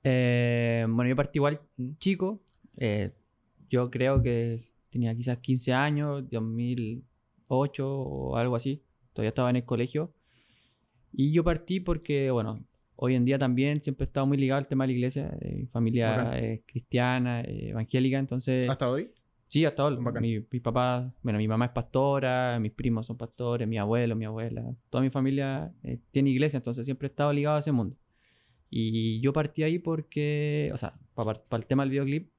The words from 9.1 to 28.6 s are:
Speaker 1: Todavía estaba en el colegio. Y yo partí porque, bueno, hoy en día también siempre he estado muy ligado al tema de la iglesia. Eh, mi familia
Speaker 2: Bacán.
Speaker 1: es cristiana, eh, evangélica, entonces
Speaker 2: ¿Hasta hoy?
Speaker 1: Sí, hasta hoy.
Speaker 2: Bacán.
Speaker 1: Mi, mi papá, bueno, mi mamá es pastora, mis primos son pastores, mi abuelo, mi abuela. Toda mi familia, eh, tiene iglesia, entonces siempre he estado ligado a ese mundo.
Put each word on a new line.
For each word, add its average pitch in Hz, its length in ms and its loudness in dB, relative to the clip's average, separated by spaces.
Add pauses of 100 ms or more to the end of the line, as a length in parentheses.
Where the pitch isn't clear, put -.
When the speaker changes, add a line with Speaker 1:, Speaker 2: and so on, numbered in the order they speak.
Speaker 1:
Todavía 110 160 -2
estaba 123 220 0
en 123 60 2
el 120 100 0
colegio. 131 480 -2 (1000)
Y 139 180 2
yo 165 140 4
partí 170 360 0
porque, 147 500 0
bueno, 110 340 -2 (360)
hoy 127 140 2
en 123 100 4
día 135 140 2
también 135 420 2
siempre 139 240 -4
he - 40 -4
estado 135 180 -2
muy 139 120 2
ligado 135 200 2
al 139 80 -2
tema 135 180 0
de 131 40 0
la 131 60 0
iglesia. 131 460 -2
Eh, - 140 -6
mi 127 120 -6
familia 113 500 2
Speaker 2:
Bacán. 120 280 0
Speaker 1:
es 113 220 -4
cristiana, 123 760 0
eh, - 280 -8
evangélica, 127 480 0
entonces 127 500 0
Speaker 2:
¿Hasta 131 220 0
hoy? 160 180 -2 (380)
Speaker 1:
Sí, 156 180 2
hasta 143 200 0
hoy. 143 180 2
Speaker 2:
Bacán. 117 180 -2
Speaker 1:
Mi, 113 200 0 (100)
mi 127 100 -4
papá, 123 640 0
bueno, 107 160 0
mi 107 80 2
mamá 110 200 2
es 120 40 -4
pastora, 127 880 0
mis 107 120 -2
primos 117 340 -2
son 120 100 -8
pastores, 120 520 -4
mi 113 100 -2
abuelo, 113 380 2
mi 113 80 -4
abuela. 117 500 -6 (160)
Toda 127 140 2
mi 131 60 2
familia, 135 640 -2 (120)
eh, 127 160 -6 (100)
tiene 139 200 4
iglesia, 139 260 2
entonces 120 280 -4
siempre 135 220 -4
he 135 40 -4
estado 147 220 0
ligado 143 220 2
a 147 60 2
ese 151 100 -2
mundo. 120 260 0 (720)